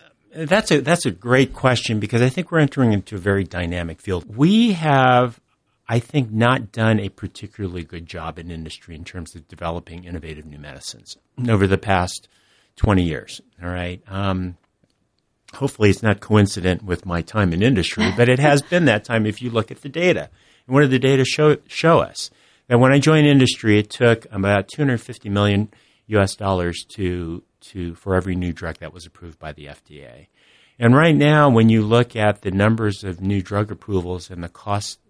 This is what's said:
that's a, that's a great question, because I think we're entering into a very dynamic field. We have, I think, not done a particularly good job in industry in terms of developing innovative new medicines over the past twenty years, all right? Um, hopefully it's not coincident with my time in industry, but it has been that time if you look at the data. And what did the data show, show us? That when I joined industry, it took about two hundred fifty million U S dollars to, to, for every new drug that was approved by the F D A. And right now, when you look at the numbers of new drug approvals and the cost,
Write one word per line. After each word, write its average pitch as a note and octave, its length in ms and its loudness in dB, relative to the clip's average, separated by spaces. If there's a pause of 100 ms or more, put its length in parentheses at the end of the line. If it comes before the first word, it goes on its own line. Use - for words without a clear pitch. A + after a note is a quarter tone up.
(340)
that's E3 380 -2
a, D3 100 2
that's D#3+ 240 0
a A#2+ 60 -2
great B2 420 0
question, A#2+ 460 -2
because G#2 220 0
I B2+ 80 2
think E3+ 220 -6
we're E3+ 80 2
entering C#3 340 2
into G2+ 220 -4
a G2 40 -10
very G2 240 0
dynamic F2 580 -8
field. F#2 320 -6
We G#3 400 4
have, B2+ 680 2 (500)
I A#2 100 0
think, A#2+ 320 -2
not A#2 400 0
done A2 300 0
a G2 80 -6
particularly F#2 760 -12
good E2+ 220 -16
job E2 340 -12
in E2+ 100 -14
industry D#2+ 460 -14
in D#2 80 -16
terms F2 320 -14
of E2 140 -20
developing E2+ 560 -10
innovative D#2+ 400 -14
new D2 140 -20
medicines - 580 -18 (320)
over G2+ 180 4
the F#2 100 0
past F2+ 520 -4 (480)
twenty F#2+ 260 2
years, D2 380 -8 (200)
all F2 80 -10
right? F2+ 380 -8
Um, F#2+ 500 -4 (960)
hopefully A2 360 0
it's F#2+ 120 0
not G#2 200 0
coincident G2 640 0
with F2+ 220 -6
my F2 160 -4
time F#2+ 320 -2
in E2+ 80 -2
industry, G#2 540 0
but A#2+ 140 4
it B2+ 100 2
has C#3+ 220 4
been F3 240 0
that G#2+ 180 2
time A2+ 220 -2
if G#2+ 160 -4
you B2 80 -8
look A2+ 200 -2
at - 120 -20
the C#3+ 80 -16
data. D3+ 400 -2 (360)
And B2+ 80 -6
what C#3 80 6
did C#3 100 4
the C3 80 2
data C3 260 2
show, D3+ 320 2 (100)
show E3 320 2
us? - 320 -6 (360)
That B2 120 2
when C3 140 6
I C#3+ 60 4
joined D3+ 280 4
industry, B2 500 4
it G#2 120 0
took A#2 420 2
about G2 380 0
two - 120 -8
hundred B2+ 200 -2
fifty - 260 -18
million G2+ 420 0 (380)
U G#2+ 140 2
S G2 160 -2
dollars F2+ 480 -2 (100)
to, F2 480 -6 (160)
to, F2 360 -12
for F#2+ 200 -4
every F#2 200 -2
new F2+ 180 -4
drug D#2+ 240 -12
that D#2 160 -16
was E2+ 120 -20
approved E2 320 -20
by D#2 140 -14
the D2 160 -20
F C#2+ 160 -20
D C#2+ 200 -20
A. B1 260 -20 (500)
And A#2+ 160 6
right D#3 200 4
now, D3 340 4
when A2+ 200 6
you A2+ 140 4
look A#2 320 0
at G#2+ 260 0
the G2+ 80 -6
numbers G#2 540 0
of F#2+ 180 -10
new G2 200 -2
drug G#2 280 -4
approvals F2+ 600 -6
and F2 120 -14
the F2 60 -12
cost, - 500 -8 (100)